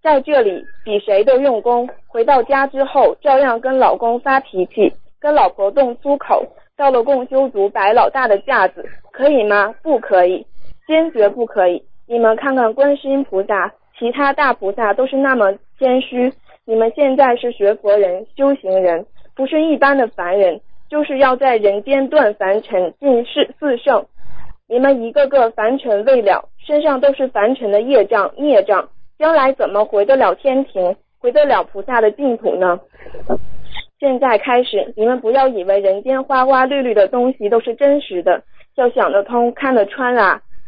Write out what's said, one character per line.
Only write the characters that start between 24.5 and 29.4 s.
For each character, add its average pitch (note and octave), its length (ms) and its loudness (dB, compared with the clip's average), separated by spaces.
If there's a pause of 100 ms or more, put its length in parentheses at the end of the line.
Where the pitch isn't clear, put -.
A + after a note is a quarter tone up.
你 A#3+ 120 -2
们 C4 240 2
一 A#3 80 -8
个 C#4 160 2
个 B3+ 240 2
凡 A3+ 260 -2
尘 G#3+ 280 -2
未 B3+ 180 2
了， F#3+ 260 0 (160)
身 D4 160 0
上 C#4+ 180 0
都 C#4 140 2
是 C4+ 140 -4
凡 A3+ 260 0
尘 A3 180 -6
的 G#3 100 2
业 A#3+ 220 2
障、 G3+ 320 -2
孽 C4+ 280 2
障， G3 260 -2 (300)
将 D#4 160 2
来 C4+ 160 2